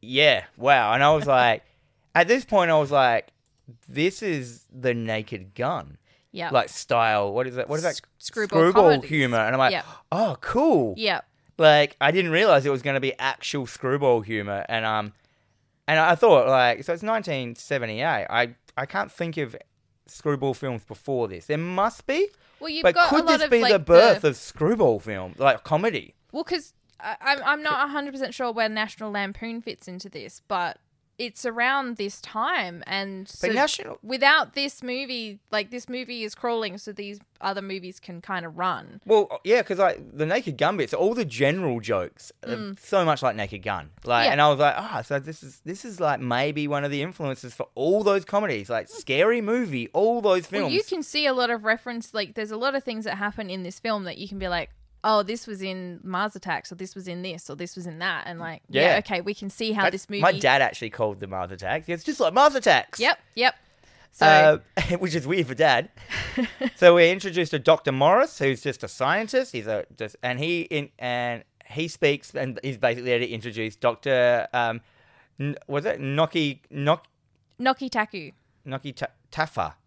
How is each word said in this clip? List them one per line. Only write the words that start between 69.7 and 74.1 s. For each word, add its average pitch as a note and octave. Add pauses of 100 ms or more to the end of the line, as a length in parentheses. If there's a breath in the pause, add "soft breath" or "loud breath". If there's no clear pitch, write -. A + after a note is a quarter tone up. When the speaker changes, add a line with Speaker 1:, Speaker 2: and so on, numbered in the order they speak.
Speaker 1:
just, A2
and B2
he E3
in, C#3+
and A#2+ (260)
he E3
speaks, D3
and C3
he's C3
basically B2
there A#2+
to A#2+
introduce A2
Doctor, B2